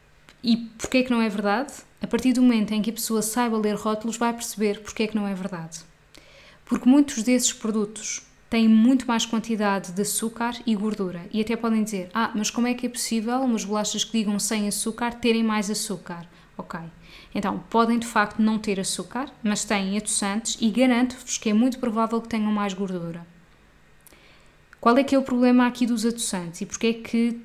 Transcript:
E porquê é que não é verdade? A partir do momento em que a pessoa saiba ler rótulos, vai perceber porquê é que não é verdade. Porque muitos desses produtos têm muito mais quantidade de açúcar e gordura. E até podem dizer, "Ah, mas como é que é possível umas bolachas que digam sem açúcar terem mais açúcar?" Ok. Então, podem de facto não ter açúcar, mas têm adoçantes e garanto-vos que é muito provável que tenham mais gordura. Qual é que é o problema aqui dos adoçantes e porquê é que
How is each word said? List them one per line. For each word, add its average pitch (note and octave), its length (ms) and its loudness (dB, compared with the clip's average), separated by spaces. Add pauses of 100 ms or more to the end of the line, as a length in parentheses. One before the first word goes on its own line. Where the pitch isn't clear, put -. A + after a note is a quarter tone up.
(420)
E A#3 140 4 (220)
porquê - 200 0
é B3+ 40 4
que B3+ 80 -2
não A#3 100 2
é A3+ 80 2
verdade? G#3 440 -2 (280)
A G3+ 60 -6
partir A#3+ 260 2
do B3 80 2
momento A3+ 320 4
em G#3+ 80 0
que A3 100 -2
a A3 40 -4
pessoa A3 260 -2
saiba A3+ 380 0
ler G#3 160 0
rótulos, G#3+ 420 -4
vai A#3 160 0
perceber G#3 480 -2
porquê - 220 -6
é G#3+ 60 0
que A3 80 -4
não G#3 100 -2
é G3 80 -2
verdade. F3+ 460 -8 (840)
Porque - 240 0
muitos C#4+ 360 4
desses B3 280 2
produtos - 680 -6 (260)
têm A3+ 180 2
muito A#3 400 6
mais A3+ 180 0
quantidade G#3 680 -2
de G3 100 -2
açúcar A3+ 640 -4
e A3+ 80 4
gordura. G3 580 -4
E G#3+ 80 0
até A3 140 0
podem A3 300 2
dizer, F#3+ 280 -6
"Ah, A3+ 220 -2
mas G#3+ 160 -2
como A#3+ 160 0
é B3 80 2
que B3 100 -6
é A#3+ 40 0
possível A#3 540 -2
umas A3 220 0
bolachas G#3 380 -2
que - 80 -10
digam G#3 300 0
sem G#3+ 260 0
açúcar A3+ 460 -4
terem A3+ 320 2
mais G#3+ 260 0
açúcar?" F3 580 -6 (300)
Ok. F3+ 220 -10 (520)
Então, G3 380 -2
podem A#3 260 4
de A#3 120 -2
facto G#3 340 2
não A3 160 4
ter G3+ 220 -2
açúcar, A#3+ 500 -6 (100)
mas G#3 240 -2
têm G3 320 -2
adoçantes G#3+ 640 -2
e A3+ 80 2
garanto-vos B3 680 2
que A3 120 -2
é G#3 40 4
muito B3 240 2
provável A3+ 420 0
que A3+ 80 -10
tenham G#3+ 220 -2
mais G3+ 240 -2
gordura. E3+ 500 -6 (1600)
Qual A#3+ 180 4
é C#4 60 6
que C#4 100 0
é C4+ 40 6
o C4 40 4
problema B3 460 4
aqui B3 180 0
dos A3+ 180 0
adoçantes F#3 580 -4
e F#3+ 40 -8
porquê - 220 -4
é A3+ 60 2
que A#3 500 -2